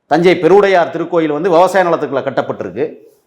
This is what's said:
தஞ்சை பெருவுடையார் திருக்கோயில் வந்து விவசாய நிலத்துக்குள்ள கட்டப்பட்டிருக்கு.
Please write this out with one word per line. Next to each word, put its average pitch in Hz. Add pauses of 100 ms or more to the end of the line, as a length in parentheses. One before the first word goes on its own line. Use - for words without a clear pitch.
(120)
தஞ்சை 175
பெருவுடையார் 180
திருக்கோயில் 165
வந்து 156
விவசாய 180
நிலத்துக்குள்ள 147
கட்டப்பட்டிருக்கு. 123 (420)